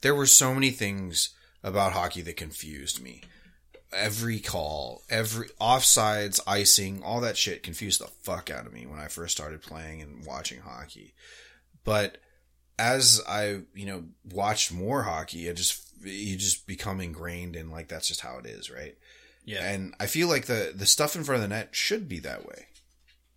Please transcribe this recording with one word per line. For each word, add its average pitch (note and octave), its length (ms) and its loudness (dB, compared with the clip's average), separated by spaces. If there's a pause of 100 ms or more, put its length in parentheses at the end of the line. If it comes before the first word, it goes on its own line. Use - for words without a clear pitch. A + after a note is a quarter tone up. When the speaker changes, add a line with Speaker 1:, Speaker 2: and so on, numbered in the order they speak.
Speaker 1:
there C#3 140 4
were C#3+ 120 4
so C3 260 10
many C3+ 180 4
things G2 600 -2 (320)
about F#2+ 300 2
hockey F2+ 300 -2
that D#2+ 140 -10
confused D2+ 640 -8
me. A#1+ 200 -16 (680)
Every G#2+ 480 -2
call, D2+ 680 -4
every A2+ 380 -2 (120)
offsides, G#2+ 880 6
icing, G2 580 4
all A#2 160 -2
that A#2 160 -2
shit - 260 -2
confused F#2 380 -2
the - 60 -12
fuck - 440 -8
out B1 160 -8
of A#1 60 -16
me A#1 140 -16
when D2+ 120 -14
I D2+ 100 -10
first E2+ 280 -4
started D#2 260 -10
playing D#2+ 400 -12
and D2 240 -16
watching C2+ 340 -10
hockey. - 540 -18 (680)
But G#2 340 0 (600)
as A#2 500 6
I, G#2 320 0 (140)
you G2 120 -10
know, F#2 180 -8 (280)
watched G2+ 400 0
more G#2+ 300 0
hockey, E2+ 480 -4
I - 20 -4
just, F2 300 0 (200)
you G2 340 -6
just F#2+ 300 0
become F#2+ 340 -6
ingrained F2 540 -8
in, D#2+ 160 -10
like, D#2+ 180 -12
that's D#2+ 200 -4
just - 140 -4
how B1+ 160 -12
it B1 80 -16
is, G#1+ 240 -14
right? C2+ 260 -14 (480)
Speaker 2:
Yeah. G2+ 240 -8
Speaker 1:
And F#2+ 320 -4
I G2+ 60 -2
feel D#3+ 200 2
like C#3+ 200 2
the, G#2 280 0
the G2 120 -2
stuff - 280 4
in E3+ 80 -6
front C3+ 200 2
of G#2 60 -2
the G2+ 60 -2
net A2 180 -4
should G#3 360 -2
be F2+ 120 -6
that B1+ 260 -8
way, - 220 -18 (680)